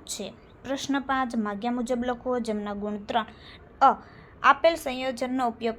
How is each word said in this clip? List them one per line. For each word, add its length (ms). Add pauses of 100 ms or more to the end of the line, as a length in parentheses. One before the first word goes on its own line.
છે. 280 (300)
પ્રશ્ન 360
પાંચ, 360
માગ્યા 360
મુજબ 340
લખો, 340
જેમના 340
ગુણ 240
ત્રણ. 280 (560)
અ, 160 (460)
આપેલ 320
સંયોજનનો 720
ઉપયોગ 320